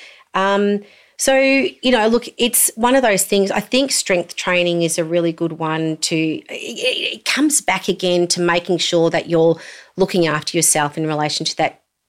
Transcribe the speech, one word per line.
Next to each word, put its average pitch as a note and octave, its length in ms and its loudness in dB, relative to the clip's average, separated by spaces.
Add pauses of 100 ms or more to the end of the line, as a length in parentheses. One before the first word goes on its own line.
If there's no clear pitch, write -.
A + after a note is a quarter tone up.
(340)
Um, G3+ 460 0 (360)
so, C4+ 220 2
you C4+ 520 2
know, A3 180 2
look, A#3 180 0 (120)
it's A#3+ 380 0
one A#3+ 180 2
of C4+ 80 4
those G3+ 220 2
things. G3 260 0
I G#3 100 -2
think C4+ 320 0
strength - 440 -2
training F3 460 0
is E3 160 0
a E3+ 60 0
really E3+ 280 0
good E3 200 -4
one D#3+ 460 -2
to, - 180 -4
it, D#3+ 340 -2
it, - 680 -6
it - 80 -20
comes - 360 0
back F#3 260 -2
again F3+ 400 0
to F3 120 -2
making F3 380 0
sure E3 320 2
that E3 180 -2
you're E3 280 4 (400)
looking F#3 300 2
after D#3 300 -2
yourself D3 420 0
in D#3+ 80 -2
relation D3+ 380 -4
to - 120 -6
that - 260 -2 (260)